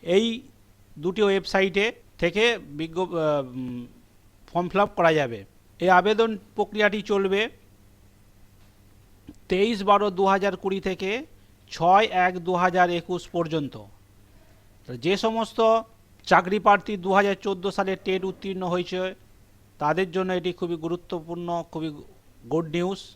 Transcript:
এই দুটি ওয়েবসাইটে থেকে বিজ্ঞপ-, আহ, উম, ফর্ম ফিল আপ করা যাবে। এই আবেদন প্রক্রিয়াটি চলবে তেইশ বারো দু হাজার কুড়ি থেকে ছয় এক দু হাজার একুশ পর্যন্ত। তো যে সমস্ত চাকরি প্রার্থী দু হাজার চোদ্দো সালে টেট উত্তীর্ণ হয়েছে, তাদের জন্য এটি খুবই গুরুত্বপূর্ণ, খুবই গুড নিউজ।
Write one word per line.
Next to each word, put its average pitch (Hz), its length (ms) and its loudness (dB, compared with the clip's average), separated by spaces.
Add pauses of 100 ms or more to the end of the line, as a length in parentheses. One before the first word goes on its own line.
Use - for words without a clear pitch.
এই 220 400 0 (580)
দুটি 175 220 -2
ওয়েবসাইটে 196 680 2 (260)
থেকে 208 400 2
বিজ্ঞপ-, 165 580 -6
আহ, 151 300 0
উম, 123 400 -10 (640)
ফর্ম 175 220 -2
ফিল 185 100 -2
আপ 208 160 2
করা 165 180 4
যাবে। 117 320 -2 (340)
এই 175 100 2
আবেদন 208 480 4 (180)
প্রক্রিয়াটি 208 460 0
চলবে 196 480 0 (2000)
তেইশ 202 340 0
বারো 202 260 4
দু 190 160 0
হাজার 190 300 2
কুড়ি 190 260 -4
থেকে 196 440 -6 (440)
ছয় 185 360 4
এক 180 380 0
দু 180 120 -2
হাজার 180 340 4
একুশ 175 380 -6
পর্যন্ত। 160 500 -4 (1080)
তো 127 100 -12
যে 165 200 0
সমস্ত 226 640 2 (440)
চাকরি 185 340 4
প্রার্থী 202 380 4
দু 185 160 -2
হাজার 202 220 4
চোদ্দো 190 360 -6
সালে 190 240 -2
টেট 185 300 -4
উত্তীর্ণ 185 380 -8
হয়েছে, 180 520 -4 (640)
তাদের 160 340 0
জন্য 185 220 -2
এটি 180 200 -2
খুবই 175 220 -4
গুরুত্বপূর্ণ, 170 960 -6
খুবই 160 180 -6 (600)
গুড 165 160 0 (100)
নিউজ। 180 240 -4 (160)